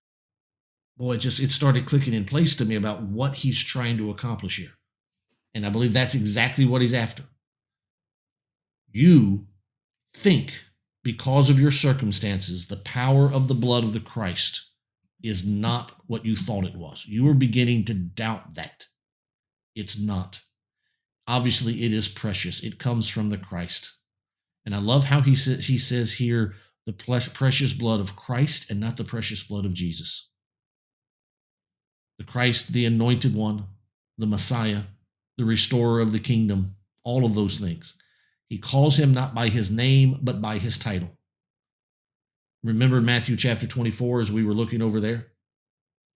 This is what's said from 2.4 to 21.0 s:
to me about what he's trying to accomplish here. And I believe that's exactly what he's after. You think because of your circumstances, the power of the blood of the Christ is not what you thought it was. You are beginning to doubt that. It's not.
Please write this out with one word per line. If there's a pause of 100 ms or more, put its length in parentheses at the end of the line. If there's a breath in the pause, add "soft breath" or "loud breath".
to
me
about
what
he's
trying
to
accomplish
here. (840)
And
I
believe
that's
exactly
what
he's
after. (1700)
You (640)
think (500)
because
of
your
circumstances,
the
power
of
the
blood
of
the
Christ (500)
is
not (160)
what
you
thought
it
was.
You
are
beginning
to
doubt
that. (880)
It's
not. (840)